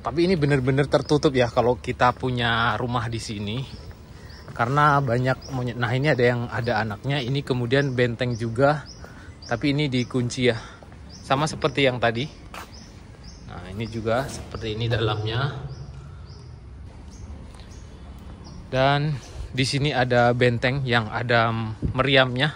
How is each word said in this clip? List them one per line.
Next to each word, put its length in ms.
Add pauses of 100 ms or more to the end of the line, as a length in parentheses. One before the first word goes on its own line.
Tapi 300
ini 80
bener-bener 500
tertutup 460
ya 160
kalau 260
kita 380
punya 680
rumah 320
di 80
sini. 380 (960)
Karena 500
banyak 480
monyet. 240
Nah, 160
ini 220
ada 100
yang 240
ada 320
anaknya. 400
Ini 240
kemudian 480
benteng 460
juga. 500 (560)
Tapi 320
ini 140
dikunci 580
ya. 80 (680)
Sama 200
seperti 400
yang 160
tadi. 240 (1200)
Nah, 200
ini 200
juga 400
seperti 480
ini 120
dalamnya. 680 (3000)
Dan 480 (360)
di 120
sini 280
ada 400
benteng 520
yang 240
ada 440 (440)
meriamnya. 600